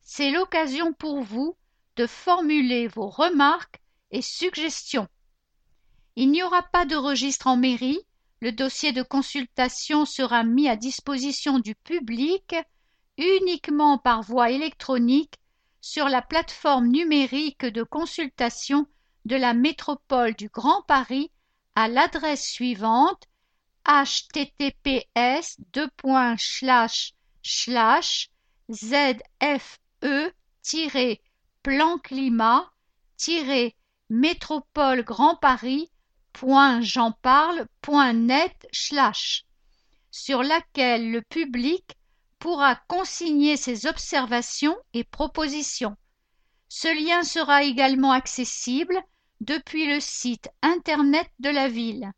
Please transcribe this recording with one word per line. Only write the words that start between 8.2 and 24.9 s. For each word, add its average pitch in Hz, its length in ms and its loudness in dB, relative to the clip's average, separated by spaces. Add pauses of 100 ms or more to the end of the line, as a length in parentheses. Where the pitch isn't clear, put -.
le 233 100 -2
dossier 262 420 -2
de 254 100 -2
consultation 269 1000 -2
sera 240 380 0
mis 247 260 2
à 233 60 2
disposition 269 840 -4
du 214 160 -6
public 320 800 -4 (600)
uniquement 320 800 2
par 226 240 0
voie 233 280 0
électronique 269 840 0 (460)
sur 294 280 -4
la 254 140 0
plateforme 294 680 0
numérique 285 760 0
de 233 200 -4
consultation 285 1000 -4 (400)
de 240 100 -2
la 247 180 2
métropole 254 800 0
du 208 140 -12
Grand 311 400 0
Paris 277 420 0 (460)
à 220 100 2
l'adresse 294 640 0
suivante, 247 720 0 (640)
H 285 460 2
T 285 260 -4
T 277 240 -2
P 269 320 -2